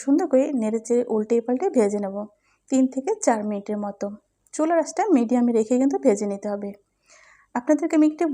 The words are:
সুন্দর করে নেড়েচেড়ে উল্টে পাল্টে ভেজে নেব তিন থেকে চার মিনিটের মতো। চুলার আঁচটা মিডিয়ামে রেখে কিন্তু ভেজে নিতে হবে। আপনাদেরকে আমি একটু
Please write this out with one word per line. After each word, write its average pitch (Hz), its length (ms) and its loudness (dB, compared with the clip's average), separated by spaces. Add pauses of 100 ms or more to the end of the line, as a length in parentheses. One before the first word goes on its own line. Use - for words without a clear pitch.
সুন্দর 320 300 2
করে 262 120 4 (160)
নেড়েচেড়ে 226 420 -2 (120)
উল্টে 214 220 0 (100)
পাল্টে 254 200 -2 (100)
ভেজে 202 280 2
নেব 196 120 -8 (540)
তিন 262 120 2 (100)
থেকে 269 180 -8 (140)
চার 226 240 2
মিনিটের 208 360 -6
মতো। 202 220 -8 (480)
চুলার 320 280 0
আঁচটা - 200 -4 (140)
মিডিয়ামে 240 420 2
রেখে 220 240 0
কিন্তু 277 220 2
ভেজে 208 280 2
নিতে 202 200 -10
হবে। 202 180 -8 (840)
আপনাদেরকে 302 440 0
আমি 302 120 6
একটু 311 240 -4